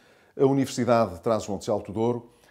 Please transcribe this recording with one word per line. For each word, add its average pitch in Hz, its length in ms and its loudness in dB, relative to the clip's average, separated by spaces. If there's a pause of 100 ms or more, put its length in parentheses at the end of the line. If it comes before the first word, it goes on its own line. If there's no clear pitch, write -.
(360)
a 139 80 2
Universidade 123 680 2
de 85 80 -12
Trás-os-Montes 107 460 -4
e - 20 -6
Alto 120 220 -4
Douro 117 360 -2 (240)